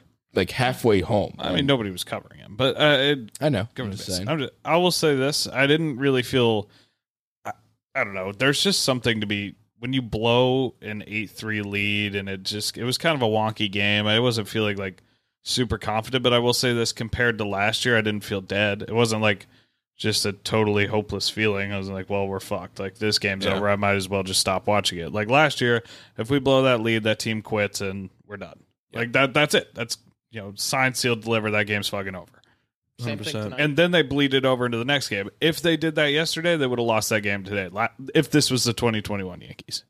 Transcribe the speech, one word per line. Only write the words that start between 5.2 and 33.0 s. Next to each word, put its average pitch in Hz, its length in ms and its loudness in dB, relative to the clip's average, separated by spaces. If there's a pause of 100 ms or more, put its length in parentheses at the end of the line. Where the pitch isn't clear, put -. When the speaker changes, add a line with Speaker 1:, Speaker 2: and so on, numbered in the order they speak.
Speaker 2:
I 131 200 0
didn't 156 300 2
really 131 260 2
feel, 113 460 2 (760)
I, 104 60 -8 (440)
I 131 80 0
don't 101 100 -6
know. 95 180 -4
There's 131 300 2
just 190 220 2
something 117 380 0
to 104 60 -4
be, 101 280 -4 (240)
when 123 140 -6
you 131 80 0
blow 120 800 2
an 104 260 -8
eight 104 240 -6
three 107 300 -4
lead, 101 540 0
and 98 140 -4
it 95 140 -8
just, 104 340 -6
it 107 60 -6
was 123 140 -2
kind 165 180 2
of 135 60 -2
a 110 100 4
wonky 107 400 0
game. 104 360 2
I 107 120 4
wasn't 117 300 0
feeling, 107 280 0
like, 95 240 -8 (420)
super 113 340 -2
confident, 120 460 -2
but 123 100 4
I 120 60 6
will 120 140 4
say 123 200 2
this, 117 180 0
compared 117 460 0
to 107 80 -2
last 101 400 0
year, 120 120 4
I 110 40 4
didn't 107 240 -2
feel 98 160 -4
dead. 101 460 -2
It 107 60 -6
wasn't, 113 280 2
like, 104 240 2 (500)
just - 300 -2
a 101 80 -2
totally 104 540 2
hopeless 101 420 -2
feeling. 101 420 0
I 101 60 -4
was 98 100 -6
like, 95 220 -8
"Well, 98 180 0
we're 98 140 -6
fucked. - 380 -8
Like, 95 180 -8
this 107 220 0
game's 98 260 -2
Speaker 1:
Yeah. 98 100 2
Speaker 2:
over. 101 140 0
I 101 80 4
might 101 160 2
as 92 160 -2
well 98 140 0
just 95 180 -2
stop 92 260 -2
watching 101 320 0
it." 82 140 -8
Like, 107 160 -2
last 143 320 4
year, 120 220 2 (340)
if 110 120 -6
we 143 100 2
blow 131 240 4
that 123 180 4
lead, 113 220 0
that 110 160 0
team 110 220 -4
quits 104 380 -2
and 98 300 -6 (180)
we're 104 100 -12
done. - 220 -16 (320)
Speaker 1:
Yeah. 113 80 -8
Speaker 2:
Like, 117 140 -4
that, 135 200 2
that's 147 220 2
it. - 200 -2
That's, 117 220 -8 (340)
you 113 100 -12
know, 98 140 -12
sign, 131 400 -2
seal, 120 200 0
deliver. 110 360 -2
That 104 160 2
game's 104 220 -2
fucking 95 260 -6
over. 87 120 -14 (720)
Speaker 3:
Same 120 60 -8